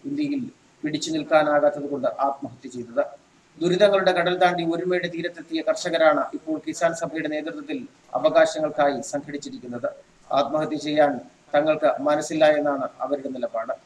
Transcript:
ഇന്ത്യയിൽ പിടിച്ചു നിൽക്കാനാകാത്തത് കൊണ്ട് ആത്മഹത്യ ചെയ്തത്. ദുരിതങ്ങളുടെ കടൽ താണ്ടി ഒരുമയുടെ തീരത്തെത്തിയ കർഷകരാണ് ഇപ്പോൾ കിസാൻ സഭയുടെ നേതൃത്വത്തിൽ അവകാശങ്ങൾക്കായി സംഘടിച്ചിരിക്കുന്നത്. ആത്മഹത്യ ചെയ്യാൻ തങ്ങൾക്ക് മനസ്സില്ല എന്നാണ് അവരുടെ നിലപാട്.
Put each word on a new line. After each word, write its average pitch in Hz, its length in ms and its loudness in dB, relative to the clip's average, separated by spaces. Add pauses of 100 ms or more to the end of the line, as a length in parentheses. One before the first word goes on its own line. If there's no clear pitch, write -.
ഇന്ത്യയിൽ 285 460 -4 (320)
പിടിച്ചു 156 280 -4
നിൽക്കാനാകാത്തത് 147 760 2
കൊണ്ട് 131 180 -2
ആത്മഹത്യ 135 640 -4
ചെയ്തത്. 120 360 -4 (560)
ദുരിതങ്ങളുടെ 185 500 4
കടൽ 180 260 0
താണ്ടി 175 280 2
ഒരുമയുടെ 175 420 -2
തീരത്തെത്തിയ 165 540 -6
കർഷകരാണ് 160 720 2
ഇപ്പോൾ 156 340 -6
കിസാൻ 165 260 0
സഭയുടെ 156 340 -6
നേതൃത്വത്തിൽ 151 600 -8 (260)
അവകാശങ്ങൾക്കായി 147 880 2
സംഘടിച്ചിരിക്കുന്നത്. 131 880 -8 (420)
ആത്മഹത്യ 156 460 0
ചെയ്യാൻ 147 420 2 (360)
തങ്ങൾക്ക് 151 460 2
മനസ്സില്ല 156 440 2
എന്നാണ് 143 420 2 (140)
അവരുടെ 135 260 -4
നിലപാട്. 127 460 -2 (120)